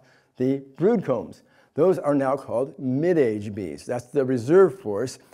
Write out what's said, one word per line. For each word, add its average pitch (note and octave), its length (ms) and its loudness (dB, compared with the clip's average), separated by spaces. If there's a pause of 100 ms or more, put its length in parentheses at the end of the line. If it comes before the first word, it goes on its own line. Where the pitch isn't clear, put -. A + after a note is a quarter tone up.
(380)
the C3+ 260 0 (140)
brood G3+ 280 2
combs. A2 380 -6 (300)
Those F3+ 260 2
are D3 160 0
now C3+ 200 0
called B2 420 -6
mid-age B2+ 760 0
bees. E2 300 -10
That's - 200 -8
the C#3+ 200 -2
reserve C3+ 560 4
force G#2+ 380 -6 (140)